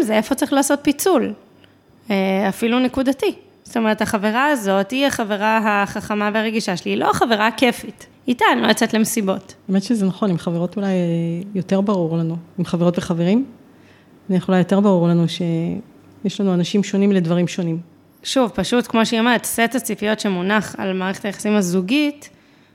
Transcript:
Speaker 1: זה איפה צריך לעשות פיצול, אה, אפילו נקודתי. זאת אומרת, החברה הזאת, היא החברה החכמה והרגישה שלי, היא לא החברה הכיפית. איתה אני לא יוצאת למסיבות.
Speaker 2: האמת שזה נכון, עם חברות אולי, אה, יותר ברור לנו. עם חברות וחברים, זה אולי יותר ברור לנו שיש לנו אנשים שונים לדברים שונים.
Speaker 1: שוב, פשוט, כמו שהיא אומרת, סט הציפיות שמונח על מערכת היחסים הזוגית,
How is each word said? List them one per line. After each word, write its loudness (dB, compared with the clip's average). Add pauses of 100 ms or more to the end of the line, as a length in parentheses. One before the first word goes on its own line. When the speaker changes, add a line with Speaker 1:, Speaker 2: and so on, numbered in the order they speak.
Speaker 1:
זה 2
איפה 0
צריך -2
לעשות 2
פיצול, 2 (760)
אה, 2
אפילו 0
נקודתי. 0 (280)
זאת -12
אומרת, 0
החברה 0
הזאת, 0
היא 0
החברה 0
החכמה -2
והרגישה -2
שלי, -6
היא -2
לא 2
החברה 2
הכיפית. -2 (220)
איתה 0
אני 0
לא 2
יוצאת 2
למסיבות. -2 (140)
Speaker 2:
האמת 2
שזה 0
נכון, 0
עם 0
חברות -4
אולי, -4
אה, 0 (600)
יותר 0
ברור 0
לנו. 0 (220)
עם -2
חברות 0
וחברים, 0 (840)
זה 2 (120)
אולי 4
יותר 2
ברור 4
לנו 4
שיש -6
לנו 2
אנשים 2
שונים 2
לדברים 2
שונים. -4 (440)
Speaker 1:
שוב, 0
פשוט, 0
כמו 2
שהיא 0
אומרת, 2
סט -2
הציפיות -2
שמונח 0
על -4
מערכת -4
היחסים -2
הזוגית, 0 (440)